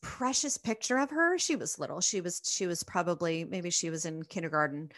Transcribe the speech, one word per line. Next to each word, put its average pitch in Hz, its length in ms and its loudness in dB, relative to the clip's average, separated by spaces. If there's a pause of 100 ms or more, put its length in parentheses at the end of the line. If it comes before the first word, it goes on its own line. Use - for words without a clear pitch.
precious 262 560 0
picture 233 400 0
of 277 100 2
her. 339 300 4
She 320 180 2
was - 220 -4
little. 151 240 -2
She 196 180 2
was, 170 240 -4
she - 220 0
was 175 160 0
probably, 170 640 0
maybe 175 260 -4
she 170 180 0
was 160 160 -4
in 160 200 -4
kindergarten. 151 720 0